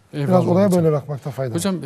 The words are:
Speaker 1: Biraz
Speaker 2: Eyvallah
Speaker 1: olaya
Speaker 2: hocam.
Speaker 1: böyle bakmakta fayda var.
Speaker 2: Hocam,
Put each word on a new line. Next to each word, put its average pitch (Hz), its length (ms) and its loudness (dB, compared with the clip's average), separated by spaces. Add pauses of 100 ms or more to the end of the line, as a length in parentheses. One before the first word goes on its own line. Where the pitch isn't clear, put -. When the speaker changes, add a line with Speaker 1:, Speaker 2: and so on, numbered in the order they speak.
(120)
Speaker 1:
Biraz 143 160 -4
Speaker 2:
Eyvallah 180 200 4
Speaker 1:
olaya 190 180 4
Speaker 2:
hocam. 180 180 2
Speaker 1:
böyle 156 120 4
bakmakta 143 340 -8
fayda 131 200 -6
var. 139 80 -6
Speaker 2:
Hocam, 185 280 -2